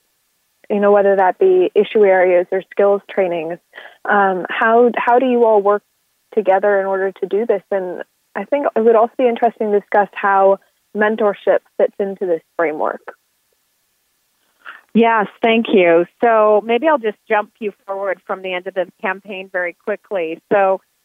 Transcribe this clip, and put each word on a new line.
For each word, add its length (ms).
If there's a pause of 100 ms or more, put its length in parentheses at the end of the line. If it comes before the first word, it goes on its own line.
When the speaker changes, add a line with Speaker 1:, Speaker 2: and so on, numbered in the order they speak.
(680)
Speaker 1:
you 100
know, 120
whether 240
that 240
be 340
issue 320
areas 460
or 180
skills 400
trainings. 480 (500)
Um, 420
how, 460
how 220
do 80
you 200
all 180
work 180 (540)
together 440
in 60
order 260
to 140
do 220
this? 240
And 320 (340)
I 60
think 320
it 60
would 160
also 200
be 120
interesting 420
to 80
discuss 320
how 480 (340)
mentorship 680 (180)
fits 220
into 260
this 160 (160)
framework. 580 (1800)
Speaker 2:
Yes, 340 (140)
thank 300
you. 340 (160)
So 440
maybe 240
I'll 80
just 200 (120)
jump 300
you 120 (140)
forward 420
from 140
the 120
end 140
of 60
the 180 (100)
campaign 480
very 220
quickly. 680 (100)
So, 300 (240)